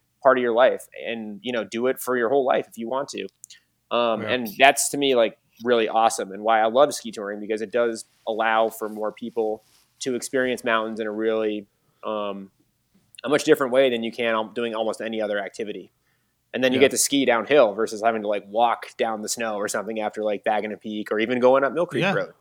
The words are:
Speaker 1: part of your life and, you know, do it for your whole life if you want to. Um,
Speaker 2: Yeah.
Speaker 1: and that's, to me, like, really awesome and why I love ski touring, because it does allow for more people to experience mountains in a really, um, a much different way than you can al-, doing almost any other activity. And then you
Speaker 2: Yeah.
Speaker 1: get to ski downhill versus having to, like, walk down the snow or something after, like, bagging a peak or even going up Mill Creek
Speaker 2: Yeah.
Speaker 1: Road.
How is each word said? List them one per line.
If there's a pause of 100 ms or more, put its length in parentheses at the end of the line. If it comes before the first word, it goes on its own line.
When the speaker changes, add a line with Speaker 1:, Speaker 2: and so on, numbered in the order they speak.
(240)
Speaker 1:
part
of
your
life (180)
and,
you
know,
do
it
for
your
whole
life
if
you
want
to. (640)
Um,
Speaker 2:
Yeah.
Speaker 1:
and (100)
that's,
to
me,
like, (260)
really
awesome
and
why
I
love
ski
touring,
because
it
does (220)
allow
for
more
people (360)
to
experience
mountains
in
a
really, (360)
um, (720)
a
much
different
way
than
you
can
al-,
doing
almost
any
other
activity. (600)
And
then
you
Speaker 2:
Yeah.
Speaker 1:
get
to
ski
downhill
versus
having
to,
like,
walk
down
the
snow
or
something
after,
like,
bagging
a
peak
or
even
going
up
Mill
Creek
Speaker 2:
Yeah.
Speaker 1:
Road.